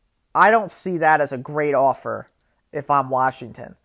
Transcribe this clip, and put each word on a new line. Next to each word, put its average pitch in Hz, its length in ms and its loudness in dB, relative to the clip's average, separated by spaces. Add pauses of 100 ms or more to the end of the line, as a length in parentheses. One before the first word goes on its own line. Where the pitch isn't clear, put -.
(340)
I 180 160 6
don't 214 220 2
see 185 260 -6
that 156 240 4
as 143 100 -2
a 135 60 -8
great 147 380 -2
offer 127 500 0 (480)
if 143 160 -8
I'm 139 200 0
Washington. 127 760 -4